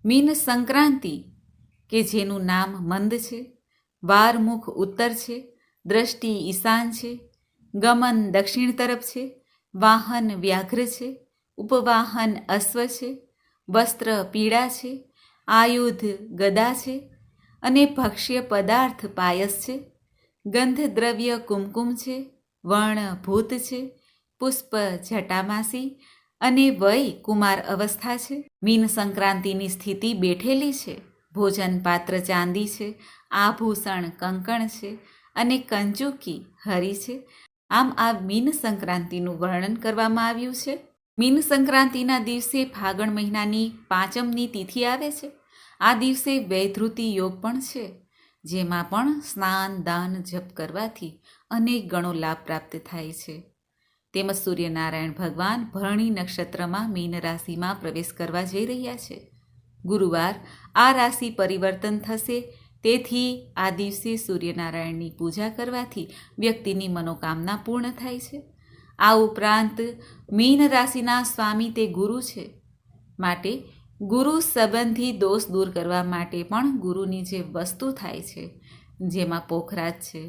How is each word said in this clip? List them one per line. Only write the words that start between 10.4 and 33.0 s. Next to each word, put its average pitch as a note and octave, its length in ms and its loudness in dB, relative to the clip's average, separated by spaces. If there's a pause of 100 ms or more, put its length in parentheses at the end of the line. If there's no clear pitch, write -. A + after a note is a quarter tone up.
વ્યાઘ્ર F#3+ 360 0 (160)
છે, B3+ 140 -10 (480)
ઉપવાહન A3 760 2 (220)
અશ્વ G#3 220 -2 (200)
છે, B3 120 -8 (600)
વસ્ત્ર A3 380 2 (260)
પીળા A3 440 4
છે, B3+ 140 -8 (560)
આયુધ A#3 580 4 (340)
ગદા G#3 360 4
છે C4 200 -6 (680)
અને C4 200 8 (120)
ભક્ષ્ય B3 460 -2 (100)
પદાર્થ A3+ 520 2 (120)
પાયસ F#3 480 0
છે, B3+ 120 -6 (680)
ગંધ B3+ 500 2
દ્રવ્ય A#3 400 0 (120)
કુમકુમ G3+ 480 -2
છે, B3+ 220 -8 (460)
વર્ણ G#3 600 0
ભૂત G#3+ 280 0 (160)
છે, B3+ 120 -8 (640)
પુષ્પ C4 300 -2 (360)
જટામાસી G#3+ 800 -4 (540)
અને B3+ 240 6 (160)
વય G3+ 180 6 (220)
કુમાર G3+ 380 2 (140)
અવસ્થા G#3 440 -2
છે. B3+ 180 -8 (260)
મીન A3 260 4
સંક્રાંતિની G3 880 0
સ્થિતિ G3 400 -4
બેઠેલી A3+ 680 2
છે, - 120 -10 (400)
ભોજન G3 480 0
પાત્ર F3 400 0
ચાંદી F3+ 540 0
છે, G#3 120 -8 (540)